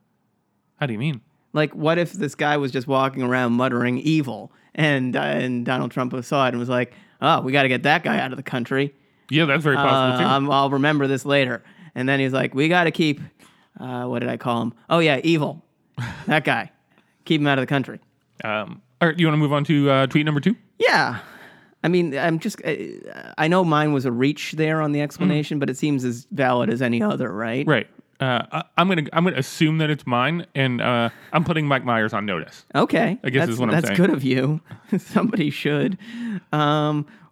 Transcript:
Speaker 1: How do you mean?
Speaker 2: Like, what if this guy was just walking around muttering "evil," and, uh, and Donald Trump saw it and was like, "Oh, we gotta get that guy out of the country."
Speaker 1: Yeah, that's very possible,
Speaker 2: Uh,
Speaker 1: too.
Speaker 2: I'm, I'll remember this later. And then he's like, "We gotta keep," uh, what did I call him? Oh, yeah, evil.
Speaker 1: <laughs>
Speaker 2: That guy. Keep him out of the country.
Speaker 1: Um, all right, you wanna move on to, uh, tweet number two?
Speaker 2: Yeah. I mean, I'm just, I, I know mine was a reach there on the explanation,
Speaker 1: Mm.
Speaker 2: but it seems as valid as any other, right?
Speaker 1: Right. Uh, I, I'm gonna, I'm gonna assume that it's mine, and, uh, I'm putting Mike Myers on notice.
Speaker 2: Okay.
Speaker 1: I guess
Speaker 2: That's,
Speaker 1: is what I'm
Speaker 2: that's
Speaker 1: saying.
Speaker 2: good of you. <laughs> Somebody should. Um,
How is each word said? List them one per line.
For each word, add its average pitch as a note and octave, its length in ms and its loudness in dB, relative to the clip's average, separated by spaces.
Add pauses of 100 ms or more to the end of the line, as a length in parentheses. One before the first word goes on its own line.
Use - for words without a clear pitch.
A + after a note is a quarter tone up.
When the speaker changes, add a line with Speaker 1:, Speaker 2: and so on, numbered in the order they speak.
(800)
Speaker 1:
How D3+ 60 -2
do A#2+ 60 -2
you G#2 60 -6
mean? C#3 220 -4 (320)
Speaker 2:
Like, D3+ 220 0
what D#3+ 240 0
if E3+ 160 -2
this D3 200 -4
guy D3 220 0
was C#3 160 -2
just B2+ 160 -4
walking C3 340 0
around B2 300 2
muttering B2 460 0
"evil," C3+ 520 -2 (240)
and, C3+ 400 0
uh, C#3 60 -2
and B2+ 440 -2
Donald B2+ 280 -2
Trump B2+ 200 -4 (120)
saw C#3 220 0
it - 20 2
and B2 100 -4
was A#2+ 100 -4
like, B2 240 -2 (300)
"Oh, D3 200 2
we C3 100 -4
gotta C#3 160 2
get B2+ 160 0
that D#3+ 180 4
guy - 160 -2
out B2+ 140 -4
of B2+ 40 -12
the C3+ 60 -10
country." C3+ 500 -2 (380)
Speaker 1:
Yeah, D3+ 140 4
that's C#3+ 180 2
very C#3+ 140 2
possible, C3 400 4
Speaker 2:
Uh, - 20 -2
Speaker 1:
too. - 80 2
Speaker 2:
I'm, C#3 240 2
I'll C#3 200 2
remember C#3 360 2
this C3+ 180 -2
later. C3+ 380 0 (320)
And B2+ 140 -4
then C#3 100 2
he's C3+ 140 0
like, C3 240 -2
"We C#3+ 100 2
gotta E3+ 240 2
keep," D#3 300 0 (580)
uh, B2 280 -8
what B2 120 -4
did B2 120 -4
I A#2+ 60 -6
call A#2 260 -2
him? A#2 120 -6 (160)
Oh, E3 80 2
yeah, D3+ 240 2
evil. D#3+ 420 0 (320)
Speaker 1:
<laughs> - 300 -10
Speaker 2:
That D3+ 180 2
guy. A#2 280 -2 (520)
Keep D#3+ 180 2
him D3 40 0
out C#3 120 2
of C3 40 2
the B2 60 -2
country. C3 320 -2 (420)
Speaker 1:
Um, G#2+ 400 -6 (180)
all E3+ 80 4
right, D#3+ 100 -2
you E3+ 100 4
wanna D3+ 80 2
move D3+ 160 2
on D3 120 2
to, C#3+ 260 4
uh, C3+ 180 4
tweet D3+ 180 2
number D3 140 0
two? F#3+ 160 2 (220)
Speaker 2:
Yeah. D#3+ 400 2 (680)
I D3+ 40 0
mean, E3+ 280 2
I'm D#3+ 220 0
just, - 260 -8
I, D#2+ 300 -6 (420)
I D#3 100 0
know F3+ 160 4
mine D3+ 300 2
was C3 140 0
a B2+ 60 0
reach C3+ 400 0
there D#3 280 0
on D3+ 120 0
the D3 100 0
explanation, D3+ 560 0
Speaker 1:
Mm. - 20 -2
Speaker 2:
but C#3 100 -2
it C3 60 -4
seems C#3+ 280 0
as A#2+ 280 -4
valid B2+ 380 2
as A#2 120 -2
any A#2+ 200 0
other, B2+ 280 -2
right? A2+ 360 -4
Speaker 1:
Right. C#3+ 200 2 (340)
Uh, B2+ 220 0 (100)
I, D#3 120 -6 (140)
I'm F3 100 6
gonna, E3+ 240 2
I'm E3 120 2
gonna F3 120 0
assume D#3 420 0
that D3+ 120 2
it's D3 160 -4
mine, C3 480 0
and, B2+ 260 0
uh, A#2 300 0 (240)
I'm D#3 100 2
putting D#3 220 0
Mike C3+ 180 0
Myers A2+ 300 0
on G2+ 100 -2
notice. F2+ 400 -6 (100)
Speaker 2:
Okay. E3 480 0
Speaker 1:
I - 80 -4
guess C3 120 2
Speaker 2:
That's, B2+ 100 0
Speaker 1:
is A2+ 60 -6
what B2 100 0
I'm A2 60 0
Speaker 2:
that's D#3 140 0
Speaker 1:
saying. G2+ 100 0
Speaker 2:
good F3+ 120 6
of C3+ 140 -2
you. C3 360 0 (180)
<laughs> - 200 -4
Somebody G#3+ 520 -2
should. D3 480 -2 (540)
Um, D3+ 540 0 (260)